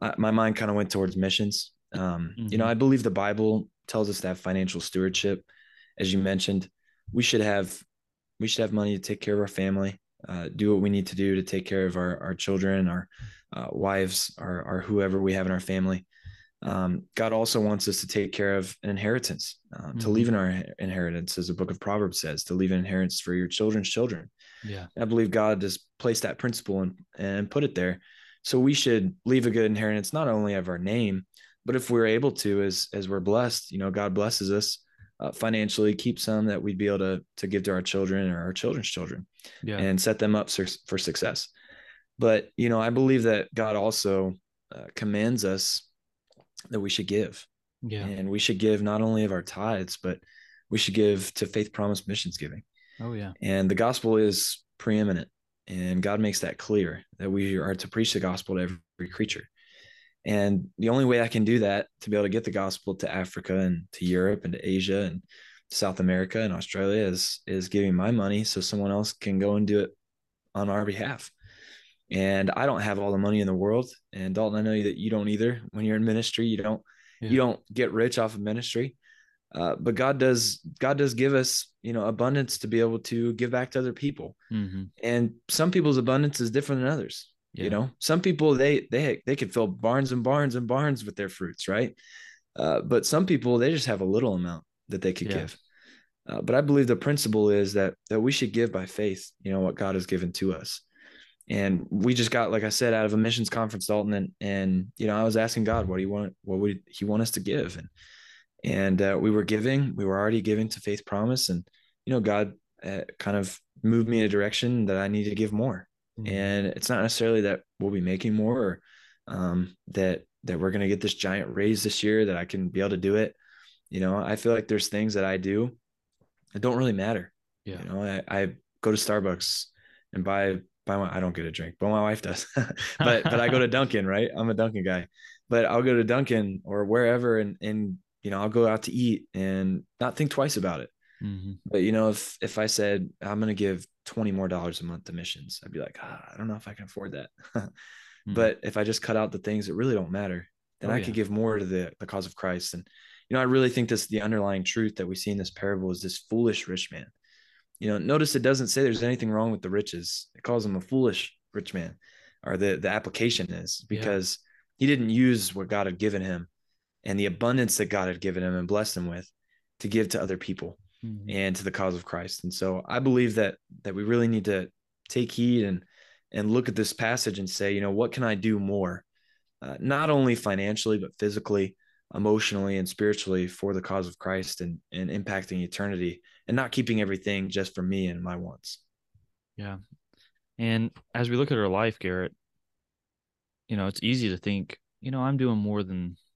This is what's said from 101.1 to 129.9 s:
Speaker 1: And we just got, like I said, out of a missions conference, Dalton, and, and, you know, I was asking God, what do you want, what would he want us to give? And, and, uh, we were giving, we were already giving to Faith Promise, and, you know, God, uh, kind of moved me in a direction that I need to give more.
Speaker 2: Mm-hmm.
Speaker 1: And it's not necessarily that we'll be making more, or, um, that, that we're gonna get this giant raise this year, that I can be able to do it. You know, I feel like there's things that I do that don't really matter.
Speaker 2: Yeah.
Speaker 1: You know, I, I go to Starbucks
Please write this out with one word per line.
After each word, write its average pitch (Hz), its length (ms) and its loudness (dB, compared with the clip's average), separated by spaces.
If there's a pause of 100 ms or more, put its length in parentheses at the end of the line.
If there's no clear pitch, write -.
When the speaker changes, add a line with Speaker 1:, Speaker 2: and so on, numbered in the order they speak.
Speaker 1:
And 98 440 0
we 107 240 2
just 117 160 2
got, 113 200 2
like 107 120 2
I 107 60 0
said, 113 260 2
out 110 100 2
of 107 80 2
a 107 40 4
missions 113 340 0
conference, 110 340 -4
Dalton, 104 300 0
and, 98 160 -2 (100)
and, 95 460 0 (100)
you 117 80 -2
know, 107 100 2
I 110 80 2
was 113 140 2
asking 113 280 0
God, 110 220 2
what 92 100 -2
do 92 40 0
you 95 80 -2
want, 101 340 -6
what 95 140 -2
would 101 300 0
he - 180 -8
want 107 160 2
us 113 100 0
to - 80 -4
give? - 380 -2
And, 85 100 -14 (760)
and, 98 380 2
uh, 98 200 4
we 107 80 4
were 107 140 4
giving, 120 520 2
we 98 100 -2
were 95 140 2
already 110 220 2
giving 107 280 2
to - 100 -10
Faith 104 260 -6
Promise, 110 440 0
and, 90 140 -2 (400)
you 131 100 -2
know, 127 60 2
God, 104 340 2 (300)
uh, 95 180 -8 (180)
kind 101 180 0
of 95 220 -4 (240)
moved 117 260 4
me 113 120 4
in 110 40 4
a 104 40 2
direction 107 560 2
that 98 120 0
I 98 100 0
need 104 180 0
to 104 100 -2
give 107 180 0
more. 131 340 -2 (320)
Speaker 2:
Mm-hmm. 104 140 -4
Speaker 1:
And 98 340 0
it's - 220 -4
not 113 140 2
necessarily 113 380 2
that 101 180 0 (200)
we'll 98 120 0
be 98 100 0
making 95 320 0
more, 107 260 2
or, 98 220 -2 (460)
um, 90 500 -2 (120)
that, 92 340 0 (220)
that 113 140 -2
we're 92 120 2
gonna 101 160 0
get 98 140 2
this 98 120 0
giant 95 400 -4
raise 101 300 2
this 104 180 -2
year, 107 240 4
that 95 120 0
I 87 80 -4
can 92 240 -4
be 92 100 -2
able 98 120 2
to 98 60 0
do 98 200 2
it. 110 180 0 (560)
You 95 80 -6
know, 92 180 2
I 101 180 -2
feel 117 160 2
like 113 160 2
there's 104 200 0
things 107 260 0
that 98 120 2
I 95 120 0
do 101 400 0 (760)
that 101 80 -6
don't 120 160 2
really 127 140 2
matter. 98 400 -2 (340)
Speaker 2:
Yeah. 90 180 -10
Speaker 1:
You 87 60 -12
know, 95 120 -4
I, 98 260 -4
I 98 180 0 (360)
go 110 100 2
to 107 60 4
Starbucks 98 680 -2 (480)